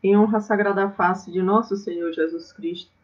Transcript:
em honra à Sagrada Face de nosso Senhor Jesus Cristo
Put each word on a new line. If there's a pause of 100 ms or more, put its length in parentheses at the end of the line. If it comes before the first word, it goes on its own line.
em
honra
à
Sagrada
Face
de
nosso
Senhor
Jesus
Cristo (140)